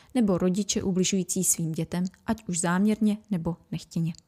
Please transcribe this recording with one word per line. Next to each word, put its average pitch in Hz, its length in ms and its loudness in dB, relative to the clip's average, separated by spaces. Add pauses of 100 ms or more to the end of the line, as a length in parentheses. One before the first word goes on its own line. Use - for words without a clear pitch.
(140)
nebo 196 240 2
rodiče 185 440 0
ubližující 185 600 0
svým 165 280 0
dětem, 170 320 -2 (220)
ať - 220 -4
už 175 120 -4
záměrně 208 580 2 (120)
nebo 170 260 -2 (160)
nechtěně. 165 400 -4 (160)